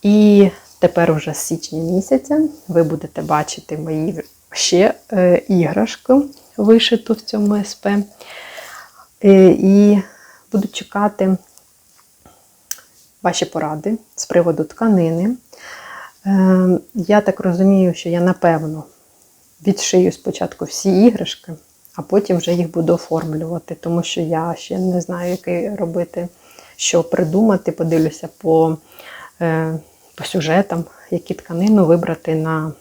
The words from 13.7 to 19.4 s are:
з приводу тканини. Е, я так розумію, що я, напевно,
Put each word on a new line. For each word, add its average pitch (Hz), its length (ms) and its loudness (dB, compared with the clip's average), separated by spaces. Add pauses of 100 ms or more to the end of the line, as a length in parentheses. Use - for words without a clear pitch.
з - 100 -12
приводу 170 380 0
тканини. 190 720 0 (920)
Е, 185 520 4 (160)
я 208 260 2
так 196 200 -4
розумію, 185 540 2
що - 140 -10
я, 170 120 -2
напевно, 160 640 0 (840)